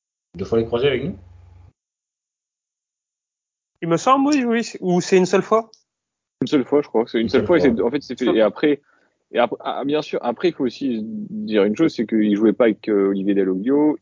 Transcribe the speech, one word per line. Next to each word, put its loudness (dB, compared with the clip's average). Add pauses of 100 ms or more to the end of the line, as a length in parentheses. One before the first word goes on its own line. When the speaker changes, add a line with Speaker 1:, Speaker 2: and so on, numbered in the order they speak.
(360)
Speaker 1:
Deux -10
fois -2
les -2
croisés -2
avec -2
nous ? -8 (2750)
Speaker 2:
Il -2
me 2
semble, 2
oui, 0
oui, 0
c'est, -14
ou 0
c'est 2
une 4
seule 0
fois ? 0 (720)
Speaker 3:
Une -4
seule 0
fois, 0
je -8
crois. 0
C'est -2
une 0
Speaker 1:
Une -2
Speaker 3:
seule 2
Speaker 1:
seule -2
Speaker 3:
fois, 4
et 0
Speaker 1:
fois. 4
Speaker 3:
c'est, -2
en 0
fait, -4
c'est -12
fait, -2
Speaker 2:
Seule 2
Speaker 3:
et 2
Speaker 2:
fois. 4
Speaker 3:
après, 0 (500)
et 0
après... 0
Ah, -6
bien -2
sûr, -6
après, -2
il 0
faut -4
aussi -4
dire -2
une 2
chose, 0
c'est -2
qu'il 2
jouait 4
pas 2
avec, 0
euh, 2
Olivier 0
Dalloglio, 0